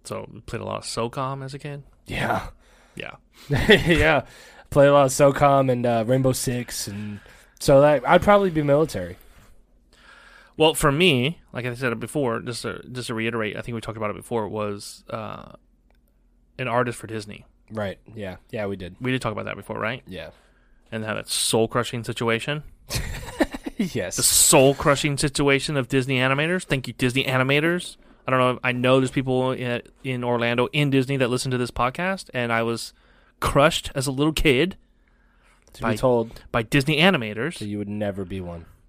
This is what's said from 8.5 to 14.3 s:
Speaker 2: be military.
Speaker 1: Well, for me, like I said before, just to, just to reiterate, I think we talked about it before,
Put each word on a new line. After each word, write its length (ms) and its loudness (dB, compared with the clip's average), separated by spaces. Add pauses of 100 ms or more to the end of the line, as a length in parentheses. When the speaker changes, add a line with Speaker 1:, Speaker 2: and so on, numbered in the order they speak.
Speaker 2:
be 120 -2
military. 540 0 (1400)
Speaker 1:
Well, 160 4
for 180 4
me, 480 2 (140)
like 120 -8
I 100 -6
said 240 -4
before, 400 -4
just 220 -10
to, 200 -8 (100)
just 160 -10
to 60 -8
reiterate, 440 -4
I 40 -8
think 140 -8
we 60 -6
talked 160 -10
about 120 -6
it 60 -8
before, 320 -6